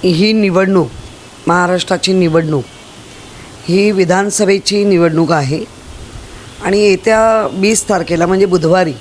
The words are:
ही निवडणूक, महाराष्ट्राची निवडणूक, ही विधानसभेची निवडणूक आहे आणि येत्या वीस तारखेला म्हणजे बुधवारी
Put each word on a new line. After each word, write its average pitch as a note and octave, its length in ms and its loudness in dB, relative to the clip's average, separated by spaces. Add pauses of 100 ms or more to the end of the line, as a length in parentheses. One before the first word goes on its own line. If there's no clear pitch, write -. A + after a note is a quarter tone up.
ही F#3 280 2
निवडणूक, F#3+ 540 2 (600)
महाराष्ट्राची F3+ 640 0
निवडणूक, D#3+ 520 2 (1040)
ही G3 220 4
विधानसभेची G3 920 0
निवडणूक E3 480 2
आहे D3 320 -2 (1000)
आणि G3 140 0
येत्या A3 760 2
वीस G#3 360 0
तारखेला E3+ 380 0
म्हणजे F#3+ 200 2
बुधवारी F3 540 0